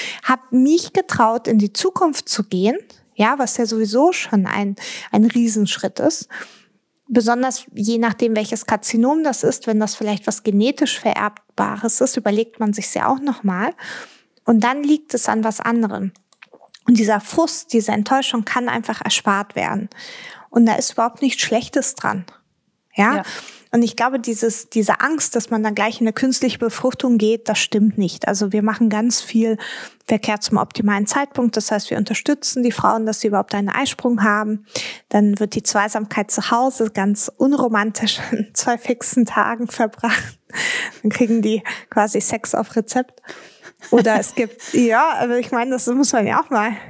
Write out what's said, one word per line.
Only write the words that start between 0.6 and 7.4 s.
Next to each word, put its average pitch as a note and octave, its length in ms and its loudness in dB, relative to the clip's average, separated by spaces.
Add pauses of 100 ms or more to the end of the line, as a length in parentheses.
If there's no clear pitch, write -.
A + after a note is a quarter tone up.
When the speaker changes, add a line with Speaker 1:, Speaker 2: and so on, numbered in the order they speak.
Speaker 1:
getraut, A#3+ 560 0
in A3+ 100 4
die G3+ 140 2
Zukunft F#4 560 0
zu - 160 -2
gehen, G3+ 320 0 (360)
ja, A3+ 260 2
was A#3+ 180 -2
ja A#3 80 0
sowieso A3 480 2
schon G3 320 0
ein, G3+ 320 -4 (340)
ein G#3+ 140 6
Riesenschritt A3 760 0
ist. - 300 0 (800)
Besonders A#3+ 680 0